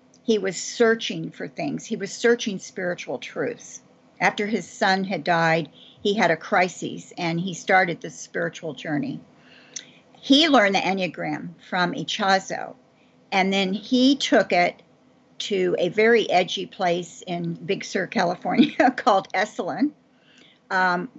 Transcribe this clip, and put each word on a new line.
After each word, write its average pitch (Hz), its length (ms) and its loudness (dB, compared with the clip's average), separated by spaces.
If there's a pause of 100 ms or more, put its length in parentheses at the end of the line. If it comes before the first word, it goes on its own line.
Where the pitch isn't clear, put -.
(220)
he 214 160 2
was 190 180 -4
searching 226 760 0
for 180 160 -12
things. - 380 -8
He 220 120 -8
was 190 140 -10
searching 233 480 0
spiritual 175 600 -8
truths. - 640 -8 (380)
After 202 260 0
his 202 220 -4
son 190 360 0
had 190 180 -6
died, 165 460 2 (340)
he 202 120 0
had 190 160 2
a 160 60 4
crisis, 180 800 -2
and 170 200 -2
he 180 160 -4
started 185 460 2
this 160 180 -14
spiritual 165 560 -8
journey. 151 460 -6 (920)
He 294 340 4
learned 208 260 6
the 175 60 2
Enneagram 175 720 -4 (180)
from 180 240 0
Ichazo, - 800 -2 (560)
and 196 220 2
then 190 220 0
he 254 420 4
took 233 340 2
it 175 320 2 (580)
to 185 380 0
a 175 120 0
very 220 400 4
edgy 185 360 0
place 175 600 -4
in 170 280 -6
Big 175 300 -6
Sur, 185 220 -4
California 196 840 2
<laughs> 254 60 -10
called 196 380 4
Esalen. 196 560 -2 (800)
Um, 180 380 2 (100)